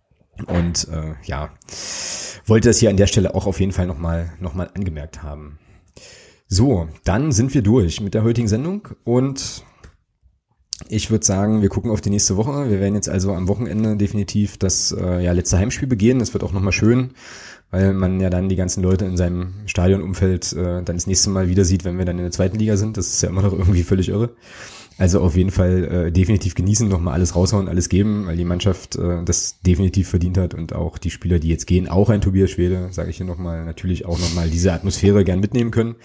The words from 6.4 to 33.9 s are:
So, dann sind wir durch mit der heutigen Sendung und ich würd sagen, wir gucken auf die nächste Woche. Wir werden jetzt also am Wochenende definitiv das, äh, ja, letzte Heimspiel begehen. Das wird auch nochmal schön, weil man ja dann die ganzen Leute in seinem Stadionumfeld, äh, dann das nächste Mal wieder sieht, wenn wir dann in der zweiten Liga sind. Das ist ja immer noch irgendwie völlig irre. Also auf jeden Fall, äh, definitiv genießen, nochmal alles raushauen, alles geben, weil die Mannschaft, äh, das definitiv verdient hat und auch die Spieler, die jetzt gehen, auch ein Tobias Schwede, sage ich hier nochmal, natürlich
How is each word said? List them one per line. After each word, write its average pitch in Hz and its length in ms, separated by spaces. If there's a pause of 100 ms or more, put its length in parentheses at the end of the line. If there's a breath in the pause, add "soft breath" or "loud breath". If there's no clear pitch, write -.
So, 95 400 (160)
dann 135 280
sind 120 220
wir 139 80
durch 101 380
mit 98 140
der 107 100
heutigen 117 240
Sendung 160 400 (160)
und 131 580 (1300 loud breath)
ich 110 240
würd 110 100
sagen, 104 400
wir 98 60
gucken 95 240
auf 104 80
die 98 100
nächste 101 260
Woche. 139 320
Wir 98 120
werden 98 160
jetzt 101 120
also 98 240
am 90 140
Wochenende 107 500
definitiv 104 600
das, - 320
äh, 90 320
ja, 87 80
letzte 87 280
Heimspiel 123 280
begehen. 123 320
Das 107 140
wird 95 100
auch 85 100
nochmal 95 200
schön, 123 400 (580 loud breath)
weil 95 240
man 95 240
ja 92 120
dann 92 180
die 92 80
ganzen 92 260
Leute 92 220
in 92 120
seinem 90 360 (140)
Stadionumfeld, 92 880
äh, 90 280
dann 87 140
das 87 100
nächste 95 240
Mal 92 180
wieder 92 160
sieht, 87 200
wenn 90 140
wir 92 60
dann 90 140
in 90 60
der 87 80
zweiten 95 260
Liga 107 180
sind. 107 200
Das 92 100
ist - 160
ja - 60
immer 95 140
noch 101 100
irgendwie 87 320
völlig 95 240
irre. 110 220 (680 loud breath)
Also 92 220
auf 87 160
jeden 92 140
Fall, 92 340
äh, 85 280
definitiv 92 420
genießen, 104 320
nochmal 87 280
alles 87 200
raushauen, 95 320
alles 87 220
geben, 101 380
weil 82 100
die 87 80
Mannschaft, 87 520
äh, 87 280
das - 360
definitiv 92 500
verdient 90 260
hat 90 160
und 80 220
auch 80 240
die 87 120
Spieler, 85 280
die 78 100
jetzt 80 180
gehen, 90 220
auch 101 220
ein 107 100
Tobias 95 300
Schwede, 90 400
sage 85 180
ich 80 80
hier 90 100
nochmal, 85 380
natürlich 85 400